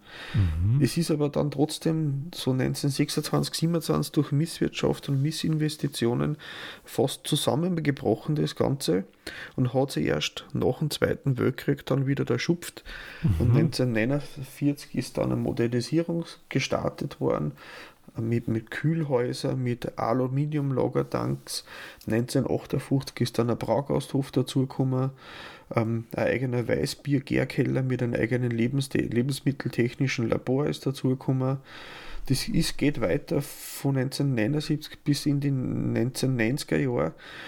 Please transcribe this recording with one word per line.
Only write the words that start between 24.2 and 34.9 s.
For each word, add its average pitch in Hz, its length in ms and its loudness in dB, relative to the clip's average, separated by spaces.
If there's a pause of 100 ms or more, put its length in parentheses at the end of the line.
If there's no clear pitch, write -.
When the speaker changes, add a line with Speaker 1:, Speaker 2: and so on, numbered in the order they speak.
Speaker 2:
dazugekommen, 131 800 0 (640)
ähm, 113 300 0 (100)
ein 113 120 2
eigener 123 420 2
Weißbier-Gärkeller 131 1120 0
mit 127 200 0
einem 117 120 0
eigenen 123 360 2
Lebensde-, 120 580 0
lebensmitteltechnischen 127 1200 0
Labor 131 380 0
ist 156 180 -4
dazugekommen. 131 720 0 (680)
Das - 200 0
ist, - 320 0
geht 147 220 2
weiter 113 420 0
von - 520 -4
neunzehnhundertneunundsiebzig 139 1080 0